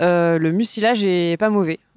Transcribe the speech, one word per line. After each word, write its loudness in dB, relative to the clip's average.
euh, 2
le 0
mucilage 0
est 0
pas 0
mauvais. -2